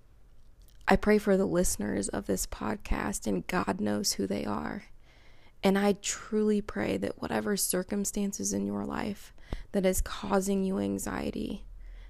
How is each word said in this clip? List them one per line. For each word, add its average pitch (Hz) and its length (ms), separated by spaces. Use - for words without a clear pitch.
I 190 80
pray 208 220
for 202 200
the 190 80
listeners 196 640
of 202 160
this 190 200
podcast, - 840
and 185 180
God 190 340
knows 208 340
who 196 120
they 202 200
are. - 400
And 196 160
I 202 240
truly 214 580
pray 202 380
that - 240
whatever 214 340
circumstances 196 960
in 202 140
your 202 180
life - 500
that 190 140
is 185 160
causing 196 600
you 190 160
anxiety, - 840